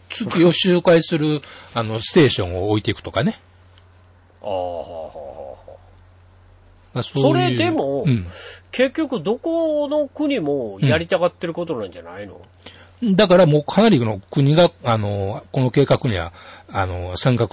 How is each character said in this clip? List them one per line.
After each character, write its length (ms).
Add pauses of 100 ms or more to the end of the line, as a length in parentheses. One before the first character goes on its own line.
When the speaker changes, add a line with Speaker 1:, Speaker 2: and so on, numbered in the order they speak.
Speaker 1:
月 360
を 80
周 280
回 220
す 160
る、 240 (180)
<laughs> 140
あ 80
の、 180
ス 140
テ 120
ー 40
シ 100
ョ 60
ン 100
を 140
置 100
い 20
て 80
い 40
く 80
と 100
か 120
ね。 160 (1000)
Speaker 2:
あ 40
あ、 40
は 40
あ、 60
は 260
あ、 200
は 500 (100)
あ。 40 (1200)
Speaker 1:
ま 60
あ、 20
そ 120
う 40
い 20
う。 20
Speaker 2:
そ 100
れ 240
で 140
も、 360
Speaker 1:
う 40
ん。 160 (440)
Speaker 2:
結 200
局 320
ど 140
こ 520
の 200
国 320
も 400
や 180
り 100
た 100
が 100
っ 40
て 140
る 80
こ 120
と 80
な 120
ん 40
じ 80
ゃ 40
な 180
い 60
の？ 140 (600)
Speaker 1:
う 40
ん。 100
だ 120
か 100
ら 80
も 140
う 40
か 180
な 60
り 100
の 220 (100)
国 240
が、 160 (140)
あ 120
の、 540
こ 100
の 100
計 160
画 180
に 120
は、 160 (380)
あ 160
の、 300
参 200
画 160